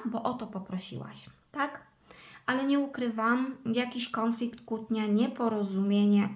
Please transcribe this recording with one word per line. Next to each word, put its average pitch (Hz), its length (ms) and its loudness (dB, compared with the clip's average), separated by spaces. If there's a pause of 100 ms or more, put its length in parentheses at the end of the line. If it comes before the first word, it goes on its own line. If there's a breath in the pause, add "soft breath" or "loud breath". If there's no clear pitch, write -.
bo 226 180 -4
o 247 120 0
to 240 120 -8
poprosiłaś, - 840 -10 (220)
tak? 285 360 -4 (580 loud breath)
Ale 262 180 0
nie 277 140 4
ukrywam, 247 800 0 (180)
jakiś 240 340 -2
konflikt, 233 560 -2
kłótnia, 220 420 -2
nieporozumienie, 208 1300 4